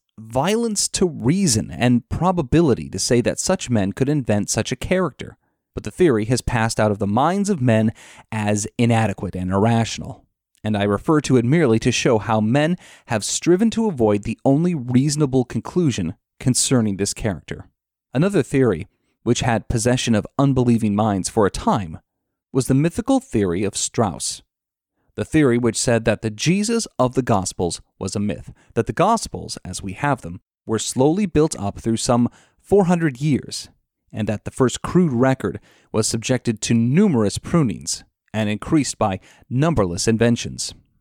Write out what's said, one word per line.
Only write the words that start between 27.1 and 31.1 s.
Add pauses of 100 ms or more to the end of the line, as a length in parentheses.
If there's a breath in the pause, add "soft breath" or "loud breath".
the
Gospels (160)
was
a
myth, (220 soft breath)
that
the
Gospels,
as
we
have
them, (240)
were
slowly